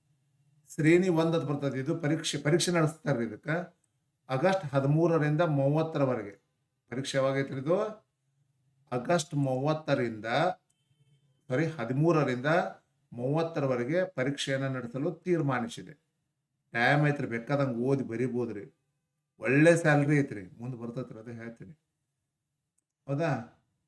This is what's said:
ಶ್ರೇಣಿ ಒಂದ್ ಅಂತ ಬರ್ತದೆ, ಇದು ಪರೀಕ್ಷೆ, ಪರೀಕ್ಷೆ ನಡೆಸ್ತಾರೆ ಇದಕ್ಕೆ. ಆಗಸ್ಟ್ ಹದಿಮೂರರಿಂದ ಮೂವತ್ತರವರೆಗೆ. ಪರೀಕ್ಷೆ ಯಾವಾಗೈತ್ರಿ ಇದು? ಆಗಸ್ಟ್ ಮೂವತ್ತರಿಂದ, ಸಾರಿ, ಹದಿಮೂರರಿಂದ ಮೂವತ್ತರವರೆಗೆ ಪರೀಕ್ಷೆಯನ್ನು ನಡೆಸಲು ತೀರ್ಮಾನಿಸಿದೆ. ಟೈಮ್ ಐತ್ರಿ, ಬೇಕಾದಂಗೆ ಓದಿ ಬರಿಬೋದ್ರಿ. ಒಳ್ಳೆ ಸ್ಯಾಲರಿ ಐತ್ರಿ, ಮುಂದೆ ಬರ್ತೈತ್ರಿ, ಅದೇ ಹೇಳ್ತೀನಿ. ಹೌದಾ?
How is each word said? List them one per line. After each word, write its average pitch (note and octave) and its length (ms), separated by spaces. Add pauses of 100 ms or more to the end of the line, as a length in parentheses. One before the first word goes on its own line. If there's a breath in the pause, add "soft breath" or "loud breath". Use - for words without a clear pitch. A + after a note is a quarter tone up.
(760)
ಶ್ರೇಣಿ F3 340
ಒಂದ್ E3 260
ಅಂತ - 140
ಬರ್ತದೆ, C3+ 300
ಇದು D#3+ 180
ಪರೀಕ್ಷೆ, D#3 400
ಪರೀಕ್ಷೆ E3+ 340
ನಡೆಸ್ತಾರೆ D3+ 520
ಇದಕ್ಕೆ. D3+ 540 (520)
ಆಗಸ್ಟ್ C#3+ 360
ಹದಿಮೂರರಿಂದ D3+ 760
ಮೂವತ್ತರವರೆಗೆ. C#3+ 1000 (460)
ಪರೀಕ್ಷೆ C3+ 280
ಯಾವಾಗೈತ್ರಿ C3+ 420
ಇದು? G3 480 (840)
ಆಗಸ್ಟ್ C#3 440
ಮೂವತ್ತರಿಂದ, C3 920 (1200)
ಸಾರಿ, C3+ 160
ಹದಿಮೂರರಿಂದ C3 800 (680)
ಮೂವತ್ತರವರೆಗೆ C#3+ 920
ಪರೀಕ್ಷೆಯನ್ನು C3+ 680
ನಡೆಸಲು C3 420
ತೀರ್ಮಾನಿಸಿದೆ. C#3 840 (800)
ಟೈಮ್ C#3 360
ಐತ್ರಿ, C#3+ 200
ಬೇಕಾದಂಗೆ B2 520
ಓದಿ C3 240
ಬರಿಬೋದ್ರಿ. A#2 760 (600)
ಒಳ್ಳೆ D3 380
ಸ್ಯಾಲರಿ D3 420
ಐತ್ರಿ, G#2 420
ಮುಂದೆ A#2+ 160
ಬರ್ತೈತ್ರಿ, A#2 420
ಅದೇ A#2 140
ಹೇಳ್ತೀನಿ. A2+ 460 (1300)
ಹೌದಾ? C#3 520 (280)